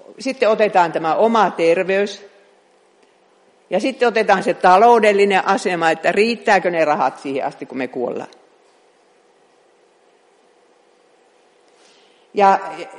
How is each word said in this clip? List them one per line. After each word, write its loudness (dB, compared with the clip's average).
sitten -6
otetaan 0
tämä -4
oma 0
terveys. -2
Ja -2
sitten -2
otetaan 0
se -2
taloudellinen 4
asema, 0
että -2
riittääkö 0
ne 0
rahat -2
siihen -6
asti, -10
kun -12
me -6
kuollaan. -8
Ja, 2